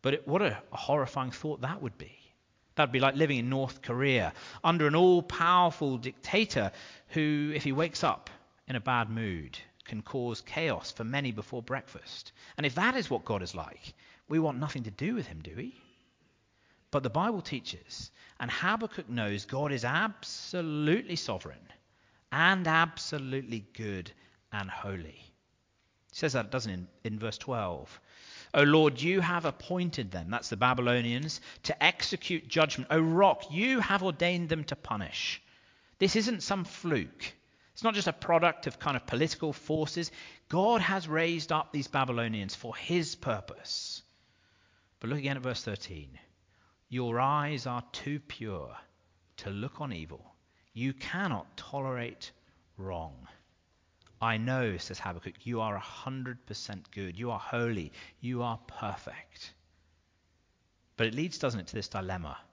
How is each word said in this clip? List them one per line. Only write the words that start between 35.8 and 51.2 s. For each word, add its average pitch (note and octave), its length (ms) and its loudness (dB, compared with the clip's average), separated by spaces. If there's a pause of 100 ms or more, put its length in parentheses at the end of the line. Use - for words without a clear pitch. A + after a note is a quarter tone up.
This F#3+ 180 4
isn't A3 260 2
some F#3+ 220 0
fluke. - 680 -2 (400)
It's - 100 -12
not A3+ 100 4
just G3+ 140 2
a D#3+ 60 0
product E3+ 520 4
of C3 120 -6
kind C#3 180 0
of - 100 -4
political D3+ 460 0
forces. D#3 580 -2 (380)
God G#3 320 4
has F3 260 0
raised D#3+ 460 0
up D#3 200 0
these C#3 160 -2
Babylonians A#2 640 0
for A#2 200 -10
his E3+ 400 0
purpose. - 880 -6 (960)
But A2+ 100 -4
look D3 80 -2
again C#3 180 -2
at B2+ 60 -8
verse B2+ 200 -4
thirteen. F2+ 460 -8 (800)
"Your A#2+ 320 0
eyes C#3+ 460 2
are B2 160 -4 (100)
too C#3+ 280 -6
pure F2 540 -8 (640)
to - 120 -10
look G#2+ 320 -6
on C3+ 100 -6
evil. D#2+ 320 -10 (480)
You C3 220 -2
cannot D#3 640 -4